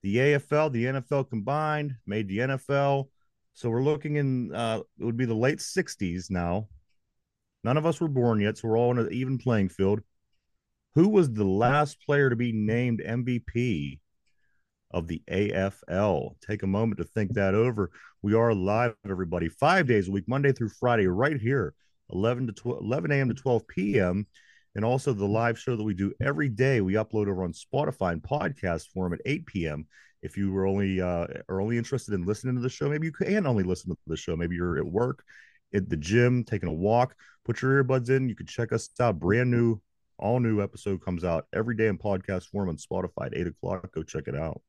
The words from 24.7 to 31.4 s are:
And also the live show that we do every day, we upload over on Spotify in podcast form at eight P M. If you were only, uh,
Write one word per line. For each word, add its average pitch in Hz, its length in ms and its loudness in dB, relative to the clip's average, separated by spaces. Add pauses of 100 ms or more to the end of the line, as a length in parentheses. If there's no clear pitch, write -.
And 104 100 -2
also 135 260 0
the 101 140 -2
live 113 320 0
show 127 180 -4
that 107 80 -4
we 107 120 -2
do 98 260 0
every 143 280 0
day, 127 320 2
we 95 120 0
upload 107 340 0
over 92 160 -2
on 87 80 -2
Spotify 135 640 -2
in 82 80 -4
podcast 139 720 -4
form 92 180 -2
at 85 140 -6
eight 147 220 -4
P 85 200 -4
M. 76 200 -6 (360)
If - 140 -10
you 98 140 -2
were 95 160 0
only, 98 320 0
uh, 90 260 0 (220)